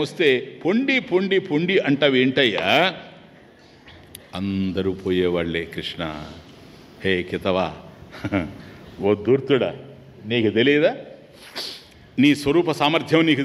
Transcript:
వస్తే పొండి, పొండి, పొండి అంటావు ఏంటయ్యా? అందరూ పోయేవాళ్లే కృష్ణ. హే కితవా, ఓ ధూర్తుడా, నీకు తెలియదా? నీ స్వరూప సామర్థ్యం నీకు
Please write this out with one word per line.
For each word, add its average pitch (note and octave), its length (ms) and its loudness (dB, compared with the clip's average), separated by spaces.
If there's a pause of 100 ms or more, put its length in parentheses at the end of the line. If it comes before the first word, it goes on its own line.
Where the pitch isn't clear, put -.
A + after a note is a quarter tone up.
వస్తే D3 240 0 (360)
పొండి, B3+ 360 2
పొండి, F#3+ 380 0
పొండి F3 360 -2 (140)
అంటావు C#3 340 2
ఏంటయ్యా? B2+ 720 2 (1500)
అందరూ F#2+ 500 -2 (140)
పోయేవాళ్లే F2 580 0 (120)
కృష్ణ. E2+ 280 -8 (1000)
హే G2 80 2 (100)
కితవా, F2 440 -2 (1400)
ఓ - 20 2 (180)
ధూర్తుడా, B2+ 440 2 (600)
నీకు A2+ 280 0
తెలియదా? D3 340 4 (1300)
నీ C#3+ 120 6 (120)
స్వరూప E3 280 2 (100)
సామర్థ్యం D#3 500 2
నీకు C#3 140 2